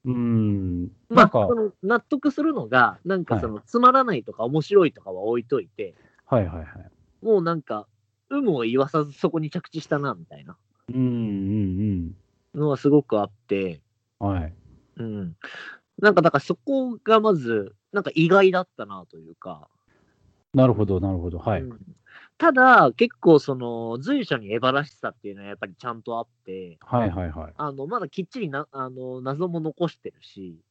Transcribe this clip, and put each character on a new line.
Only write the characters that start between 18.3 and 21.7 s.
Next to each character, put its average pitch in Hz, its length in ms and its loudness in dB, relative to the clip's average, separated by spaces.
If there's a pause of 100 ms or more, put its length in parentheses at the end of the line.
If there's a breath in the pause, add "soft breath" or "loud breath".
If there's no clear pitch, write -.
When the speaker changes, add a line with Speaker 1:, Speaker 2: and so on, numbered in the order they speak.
Speaker 2:
だ 180 120 0
っ 180 140 -10
た 113 100 -10
な 95 240 -16
と 85 80 -20
い 80 100 -20
う 85 60 -20
か。 80 340 -16 (840)
Speaker 1:
な 131 120 6
る 123 80 4
ほ 104 100 0
ど、 95 160 0
な 95 120 -2
る 92 60 -4
ほ 85 120 -6
ど。 85 80 -10
は 98 200 -2
い。 76 40 -6
Speaker 2:
う 123 120 -12